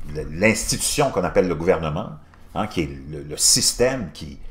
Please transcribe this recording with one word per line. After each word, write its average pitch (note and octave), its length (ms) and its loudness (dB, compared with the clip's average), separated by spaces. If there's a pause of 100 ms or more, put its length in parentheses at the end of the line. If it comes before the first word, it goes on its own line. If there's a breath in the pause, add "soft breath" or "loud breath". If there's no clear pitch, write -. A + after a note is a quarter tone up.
(300)
l'institution G#2+ 800 2
qu'on F#2 140 0
appelle F#2 240 4
le E2+ 60 0
gouvernement, D#2+ 560 0 (440 soft breath)
hein, G#2 120 -2
qui F2+ 160 -2
est C#2+ 80 -4 (200)
le, D2 120 -10
le D2 140 -12
système - 760 2
qui C#2 260 -12 (120 soft breath)